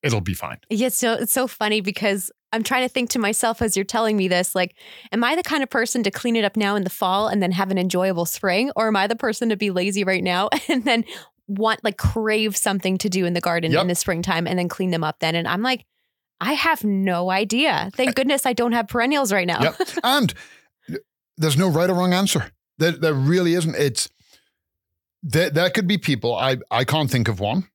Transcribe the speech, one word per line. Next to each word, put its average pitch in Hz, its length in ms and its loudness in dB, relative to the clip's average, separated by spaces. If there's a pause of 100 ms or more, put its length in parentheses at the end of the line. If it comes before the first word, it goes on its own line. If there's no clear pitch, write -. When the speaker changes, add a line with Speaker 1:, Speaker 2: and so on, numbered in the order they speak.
Speaker 1:
It'll 135 180 2
be 90 140 -2
fine. - 240 -10 (100)
Speaker 2:
Yeah, 226 220 0
so 226 240 0
it's - 180 -2
so 254 140 0
funny 214 340 -2
because 202 500 -2 (220)
I'm 226 100 -2
trying 254 200 0
to 254 60 -2
think 247 220 -2
to - 80 -2
myself 226 440 0
as 220 120 0
you're 190 120 0
telling 220 300 0
me 190 120 2
this, 180 260 0
like, 180 220 -2 (340)
am 233 140 0
I 262 100 2
the 349 80 0
kind 294 200 -2
of 262 80 -6
person 240 340 -2
to 196 60 2
clean 233 260 -2
it 220 80 2
up 202 120 -2
now 208 200 0
in 202 80 0
the 180 60 -4
fall 196 360 0
and 202 160 0
then 185 100 0
have 190 200 -2
an 196 60 0
enjoyable 180 480 0
spring? 202 500 -2
Or 220 100 0
am 220 100 2
I 196 120 2
the 226 80 -2
person 226 320 -2
to 214 80 0
be 202 140 -2
lazy 190 340 0
right 185 180 0
now 180 360 0
<laughs> - 100 -10
and 262 160 0
then 233 200 2 (440)
want, 214 340 0
like, 208 140 -2
crave 214 600 0
something 190 420 0
to 208 100 -4
do 185 160 0
in 175 80 0
the 175 80 0
garden 170 320 0
Speaker 1:
Yep. 156 80 4
Speaker 2:
in 185 80 2
the 175 60 2
springtime 170 520 -2
and 185 120 -2
then 175 100 0
clean 185 220 -2
them 165 120 0
up 156 180 -4
then? 160 140 0
And 165 140 -2
I'm 185 140 -2
like, 254 220 -2 (560)
I 262 120 0
have 311 320 0
no 190 460 0
idea. 214 640 0
Thank 262 160 0
Speaker 1:
I - 20 -2
Speaker 2:
goodness 269 320 0
I 254 80 2
don't 240 200 0
have 233 160 0
perennials 247 440 0
right 185 140 2
now. 175 160 0
Speaker 1:
Yep. - 140 2 (160)
Speaker 2:
<laughs> - 120 -6
Speaker 1:
And 254 300 2 (1040)
there's 156 180 2
no 185 120 4
right 170 200 4
or 185 60 2
wrong 180 180 2
answer. 185 380 0 (280)
There, 165 140 2
there 156 220 0
really 165 400 2
isn't. 165 200 0
It's, 139 340 0 (1120)
there, 160 260 0
there 165 220 2
could 180 180 0
be 208 80 2
people, 120 400 -2
I, 131 220 0 (120)
I 117 140 2
can't 151 260 0
think 117 180 0
of 101 120 -2
one 120 340 -2